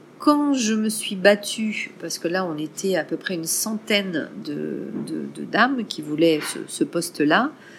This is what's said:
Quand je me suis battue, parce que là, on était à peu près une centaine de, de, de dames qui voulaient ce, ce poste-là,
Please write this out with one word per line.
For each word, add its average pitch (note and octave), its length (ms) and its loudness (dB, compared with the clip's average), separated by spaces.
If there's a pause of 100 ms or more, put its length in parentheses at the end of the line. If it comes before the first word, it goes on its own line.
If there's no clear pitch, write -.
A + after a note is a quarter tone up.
(180)
Quand D4 360 4
je A3 200 2
me A3 140 2
suis - 260 -4
battue, G#3 840 2
parce E3 180 -6
que - 80 -4
là, F#3 180 0
on D#3 140 -4
était D#3 380 -2
à D#3 80 0
peu E3 120 -4
près - 180 -6
une D#3+ 100 -4
centaine G3+ 840 -2 (160)
de, D3+ 440 -6 (180)
de, D#3 260 -6
de - 120 -10
dames A#3+ 420 2
qui - 160 -10
voulaient D3+ 380 4
ce, - 260 -8
ce - 160 -4
poste-là, E3+ 680 2 (260)